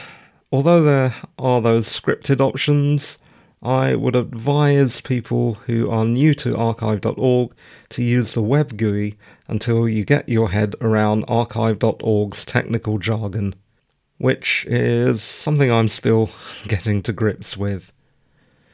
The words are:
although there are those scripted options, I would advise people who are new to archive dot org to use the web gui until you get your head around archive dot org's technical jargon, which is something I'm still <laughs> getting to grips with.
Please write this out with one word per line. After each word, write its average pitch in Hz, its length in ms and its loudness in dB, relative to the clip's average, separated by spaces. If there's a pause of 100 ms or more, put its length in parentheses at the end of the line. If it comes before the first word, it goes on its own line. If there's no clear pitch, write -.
(520)
although 160 300 4
there 135 320 2 (240)
are 123 240 0
those 113 260 2
scripted - 520 -2
options, 143 760 0 (440)
I 131 320 0
would 117 200 0
advise 139 840 2
people 120 540 -2 (120)
who 117 240 0
are 110 140 0
new 131 300 2
to 120 220 -2
archive 110 440 -2
dot 113 160 -2
org 123 360 2 (360)
to - 160 -4
use 120 300 0
the 117 80 0
web 127 340 0
gui 104 400 -2 (320)
until 117 400 0
you 107 160 0
get 143 240 0
your 110 220 2
head 104 320 0
around 107 440 2
archive 113 520 -2
dot 113 220 0
org's 104 440 -2
technical 110 540 -2
jargon, 101 560 -4 (640)
which - 500 -2
is 120 540 0
something 143 480 0
I'm 113 180 4
still 113 420 2 (180)
<laughs> - 200 -16
getting 101 340 -2
to 113 100 -4
grips 101 440 -4
with. 98 360 -6 (800)